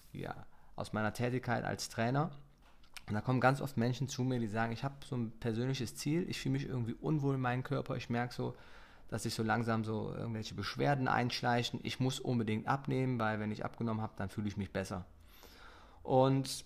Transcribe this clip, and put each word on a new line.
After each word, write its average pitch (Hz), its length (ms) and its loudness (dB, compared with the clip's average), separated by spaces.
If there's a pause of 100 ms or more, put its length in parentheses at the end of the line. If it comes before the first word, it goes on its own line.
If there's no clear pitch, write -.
(120)
ja, - 240 -6 (400)
aus - 180 -6
meiner 107 200 2
Tätigkeit 123 500 0
als 98 260 -2
Trainer. 135 420 2 (760)
Und 104 60 -2
da 107 80 0
kommen 127 180 2
ganz 135 220 6
oft 139 160 -4
Menschen 123 320 2
zu 127 140 -2
mir, 127 160 2
die 113 80 0
sagen, 113 240 0
ich 113 120 -4
habe 139 120 -4 (120)
so 131 80 -4
ein 117 240 -2
persönliches 123 560 -2
Ziel, 165 320 0
ich - 120 -4
fühle 135 140 0
mich 139 140 -2
irgendwie 117 280 -2
unwohl 139 400 2
in 131 60 0
meinem 123 200 2
Körper, 131 340 -2
ich 117 140 -6
merke 120 240 0
so, 123 220 -4 (540)
dass 113 140 -4
sich 113 120 -2
so 113 80 0
langsam 110 400 2
so 107 340 -2
irgendwelche 110 380 -4
Beschwerden 131 520 2
einschleichen, 120 760 2
ich 113 160 -2
muss 131 200 2
unbedingt 110 480 2
abnehmen, 131 520 2
weil 107 200 2
wenn 107 120 0
ich - 120 -4
abgenommen 110 380 -2
habe, 110 160 -4
dann 98 120 -2
fühle 104 180 -2
ich 98 100 -2
mich 98 160 -4
besser. 95 320 -2 (960)
Und 135 640 4